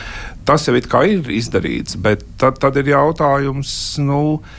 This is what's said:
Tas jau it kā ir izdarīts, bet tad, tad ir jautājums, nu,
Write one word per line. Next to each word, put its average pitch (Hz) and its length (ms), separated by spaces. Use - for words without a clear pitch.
Tas 151 260
jau 123 80
it 120 160
kā 131 160
ir 190 160
izdarīts, - 720
bet 104 300
tad, 131 240
tad 139 160
ir 143 160
jautājums, 139 800
nu, 147 460